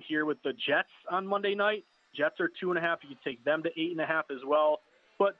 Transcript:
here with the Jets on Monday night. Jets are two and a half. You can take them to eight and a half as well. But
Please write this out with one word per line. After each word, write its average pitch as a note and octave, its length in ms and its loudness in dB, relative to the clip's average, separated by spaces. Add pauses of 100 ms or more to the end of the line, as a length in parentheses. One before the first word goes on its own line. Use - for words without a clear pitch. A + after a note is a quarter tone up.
here D#3 180 0
with D3 180 -2
the C#3 100 -2
Jets C#3 360 0 (200)
on F#3 160 -2
Monday G3+ 300 0
night. G3+ 300 0 (300)
Jets D3+ 240 0
are E3+ 200 0
two F#3 100 -2
and F3 80 0
a D#3+ 40 0
half. E3+ 200 0
You C#3 80 -18
can C3+ 140 -14
take B2 200 -8
them D#3 200 2
to E3+ 60 0
eight E3 220 -2
and E3 80 -4
a D3+ 60 0
half D#3+ 240 0
as C3 160 -8
well. D3+ 360 4 (360)
But G3 220 2